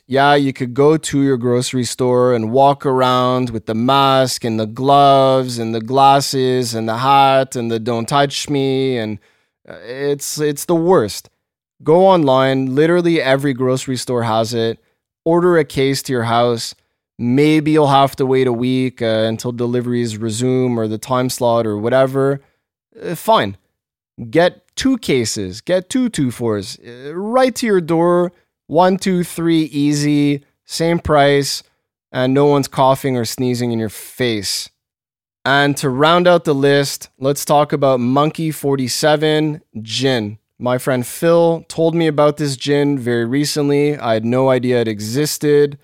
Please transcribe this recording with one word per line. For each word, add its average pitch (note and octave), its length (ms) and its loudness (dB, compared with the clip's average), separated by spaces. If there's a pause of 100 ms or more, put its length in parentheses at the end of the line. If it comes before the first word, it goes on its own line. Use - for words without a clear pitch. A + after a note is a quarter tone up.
yeah, C#3 300 4
you C3+ 160 0
could B2 220 -8
go D3 220 4
to C#3+ 260 -2
your C#3 140 2
grocery B2 460 -2
store B2 500 0
and A2+ 200 -2
walk C#3 340 2
around B2+ 640 0
with A2+ 160 -10
the A2+ 80 -4
mask C3 720 0
and A2 160 -2
the A2 60 -2
gloves C3 920 2
and A2+ 160 -6
the A2+ 60 -4
glasses B2+ 920 2
and A2+ 160 -4
the A2+ 100 -4
hat C3+ 580 2
and A#2 120 -4
the A2+ 120 -2
"don't A#2 260 -4
touch C#3+ 420 -2
me," C3+ 480 -2
and, G#2+ 220 -6 (500)
uh, E2 140 -18
it's, C#3 560 -6
it's D3+ 280 -4
the F3 100 0
worst. E3 540 0 (520)
Go E3+ 240 4
online. C3+ 720 2
Literally E3+ 440 2
every C#3 340 0
grocery B2+ 420 -2
store B2 260 -4
has A2+ 320 0
it. A2+ 240 -2 (460)
Order E3+ 340 2
a D3+ 60 2
case C3+ 380 -2
to C3+ 100 -8
your A#2+ 120 -2
house. A#2 520 0 (420)
Maybe D3 540 2
you'll D3+ 160 4
have C#3 280 2
to C#3 100 -2
wait C3 200 2
a B2 60 0
week, B2+ 500 -2
uh, A2 240 0
until A2+ 240 -4
deliveries A#2+ 680 -4
resume B2 600 -2
or A2+ 80 -2
the G#2+ 120 -6
time B2+ 300 -4
slot A#2 380 0
or G#2 100 -4
whatever. C3+ 640 0 (640)
Uh, E3+ 140 -8
fine. C3+ 400 0 (760)
Get E3+ 320 2 (140)
two C4 200 0
cases. A2 640 -4
Get F3+ 280 -4
two B3+ 200 -2
two C#3 220 -2
fours, A2 560 -4
uh, C3 300 -16
right A#3+ 400 0
to A#3+ 100 -4
your G3 140 2
door. F3 500 2 (360)
One, F#3 300 2
two, F3+ 280 -2
three, E3 400 0
easy. D3 760 0 (220)
Same E3 340 -2
price. C#3+ 640 2 (480)
And B2+ 220 -2
no C#3+ 140 4
one's C#3+ 200 2
coughing C3+ 480 0
or A#2 120 -2
sneezing B2 460 -2
in A2+ 60 -2
your A2 120 -4
face. - 800 -6 (760)
And C#3 320 2
to C#3+ 140 -4
round D#3+ 360 2
out F3 180 4
the D3+ 100 0
list, C#3 640 0
let's C#3 260 -4
talk D3 300 0
about C3+ 260 0
Monkey D3+ 500 -2
forty-seven D3+ 1120 -2 (220)
Gin. A2 560 -4 (200)
My B2 200 -2
friend B2+ 280 -2
Phil E3+ 600 0
told E3 260 -2
me E3 120 0
about D3 320 0
this C#3+ 180 -4
gin C#3+ 420 0
very A#2+ 280 -2
recently. C#3+ 720 0
I A#2 160 -2
had A2 100 -2
no B2+ 240 0
idea B2 320 0
it A2+ 80 -2
existed. C#3+ 960 0